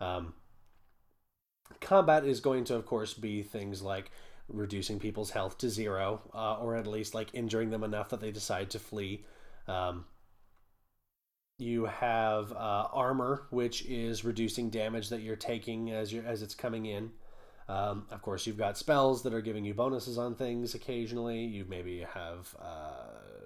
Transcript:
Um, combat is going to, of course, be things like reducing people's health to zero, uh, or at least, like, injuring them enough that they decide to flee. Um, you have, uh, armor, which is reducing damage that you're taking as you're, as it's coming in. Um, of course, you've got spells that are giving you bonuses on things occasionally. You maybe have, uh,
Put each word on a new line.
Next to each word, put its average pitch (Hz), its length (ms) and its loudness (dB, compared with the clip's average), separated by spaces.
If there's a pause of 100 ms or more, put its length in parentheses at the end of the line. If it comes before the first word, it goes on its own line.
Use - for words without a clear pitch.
Um, 90 340 -4 (1500)
combat 156 440 10
is 131 160 4
going 131 240 6
to, 120 120 2
of 113 100 0
course, 107 280 0
be 104 280 -2
things 98 400 -6
like 98 280 -2 (380)
reducing 101 520 -2
people's 107 300 -2
health 95 280 -2
to 123 100 2
zero, 101 520 0 (120)
uh, 110 260 0
or 117 180 0
at 107 100 -2
least, 107 280 -4
like, 110 200 -4
injuring 113 360 0
them 110 120 -2
enough 107 280 -2
that 110 100 -2
they 110 100 -4
decide 101 400 -2
to 110 80 -4
flee. 101 460 -6 (420)
Um, 90 380 -2 (1500)
you 117 280 0
have, 110 640 2
uh, 107 400 0
armor, 131 580 2
which 120 360 2
is 113 380 0
reducing 113 460 2
damage 110 380 0
that 113 140 -2
you're 110 140 -4
taking 113 540 -2
as 110 220 -2
you're, 113 120 -4
as 113 180 -2
it's 104 120 -8
coming 113 320 -4
in. 107 240 -4 (580)
Um, 101 420 0
of 101 100 -10
course, 95 260 -4
you've 107 120 -4
got 101 180 2
spells 135 460 6
that 123 100 0
are 113 80 0
giving 107 240 -4
you 104 80 -2
bonuses 120 460 0
on 120 160 0
things 120 400 -2
occasionally. 117 720 -2
You 101 200 -4
maybe 90 340 -6 (120)
have, 87 480 -8
uh, 69 600 -10 (260)